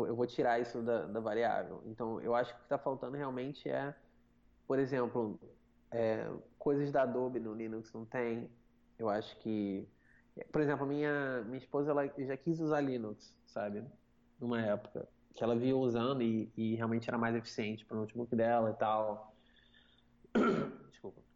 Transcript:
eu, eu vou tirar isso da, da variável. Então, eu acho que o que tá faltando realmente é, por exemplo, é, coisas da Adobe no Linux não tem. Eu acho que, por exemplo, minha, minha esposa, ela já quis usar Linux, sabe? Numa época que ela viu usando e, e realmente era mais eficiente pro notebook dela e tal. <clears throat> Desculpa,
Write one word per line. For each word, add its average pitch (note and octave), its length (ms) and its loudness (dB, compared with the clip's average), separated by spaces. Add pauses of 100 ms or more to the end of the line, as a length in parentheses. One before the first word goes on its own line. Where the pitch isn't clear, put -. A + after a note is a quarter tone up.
eu, - 40 2
eu A#2 80 0
vou B2 120 2
tirar B2 320 2
isso B2 220 -2
da, A2+ 240 2
da G#2 140 -4
variável. G#2+ 680 0
Então, A2+ 360 -4
eu A#2 140 0
acho B2 180 0
que - 60 -20
o - 40 -20
que - 60 -20
tá C#3 80 2
faltando C3 400 -4
realmente C3 520 -6
é, C3+ 260 -2 (720)
por C3+ 120 4
exemplo, B2 600 0 (520)
é, A2 380 2 (300)
coisas C#3+ 320 2
da C#3 120 4
Adobe B2 360 0
no A2 140 -4
Linux A2 400 -6
não A2+ 120 -10
tem. A#2 440 -2 (480)
Eu A2+ 120 -2
acho G#2+ 300 -2
que, G#2 480 -2 (640)
por D3+ 100 2
exemplo, C#3+ 240 2
minha, C#3+ 600 0
minha B2 140 -6
esposa, C#3+ 320 0
ela C#3+ 160 2
já C3+ 280 -4
quis E3 240 -2
usar D3+ 220 2
Linux, A#2+ 640 -4
sabe? G#2 380 -4 (560)
Numa A#2+ 220 0
época - 460 -2 (260)
que - 100 -4
ela A#2 120 4
viu C3 240 4
usando B2+ 440 2
e, A2+ 340 2
e A2+ 180 2
realmente A2+ 320 0
era A#2+ 100 0
mais A#2 180 2
eficiente A2 500 -4
pro A2+ 120 -6
notebook A#2 380 -2
dela A2+ 360 4
e - 20 -6
tal. G#2+ 640 0 (960)
<clears throat> F#3+ 560 0
Desculpa, - 320 -16 (140)